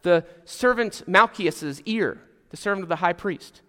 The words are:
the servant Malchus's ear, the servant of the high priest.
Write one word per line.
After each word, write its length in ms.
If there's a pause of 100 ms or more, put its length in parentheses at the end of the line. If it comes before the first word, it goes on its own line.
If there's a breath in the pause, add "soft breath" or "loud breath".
the 220 (200 loud breath)
servant 600
Malchus's 760
ear, 400 (300)
the 60
servant 260
of 60
the 80
high 160
priest. 560